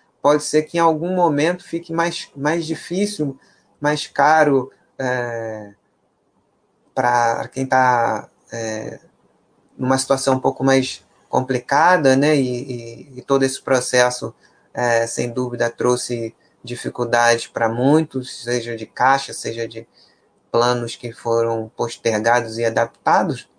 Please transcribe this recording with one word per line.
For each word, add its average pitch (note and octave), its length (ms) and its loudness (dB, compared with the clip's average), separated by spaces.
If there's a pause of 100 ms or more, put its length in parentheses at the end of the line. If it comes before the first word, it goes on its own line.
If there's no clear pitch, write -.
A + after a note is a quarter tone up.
(220)
Pode D3 220 2
ser D#3 200 2
que E3+ 140 -8
em - 20 2
algum E3 340 0
momento E3+ 500 2
fique E3 280 -8
mais, E3 440 -4
mais D3+ 300 -2
difícil, D#3+ 720 -4 (420)
mais D3 280 -2
caro, D3 640 4 (260)
é, A#2 760 -4 (1200)
pra A#2+ 540 0
quem C3 160 -6
tá, B2 640 2 (220)
é, A2+ 480 -8 (800)
numa C3 200 2
situação C3+ 380 0
um C3 40 0
pouco C3+ 240 0
mais C3+ 420 2 (220)
complicada, C#3 880 2
né? D3 200 4
E, B2 760 -4
e, B2+ 80 -16
e - 20 -12
todo C3+ 220 2
esse C3 180 -2
processo, B2 720 0 (400)
é, A#2 340 2
sem B2 240 -4
dúvida, A#2+ 380 -2
trouxe A#2+ 680 -2 (280)
dificuldade A#2+ 840 -2
pra A#2 180 0
muitos, C3 760 0
seja A#2 340 -4
de A2 80 -10
caixa, B2+ 480 0
seja A#2 340 -8
de A2+ 200 -16 (640)
planos A#2+ 440 0
que A#2 160 -12
foram A#2 640 -2
postergados A#2 840 0
e A#2 40 -2
adaptados. B2 960 0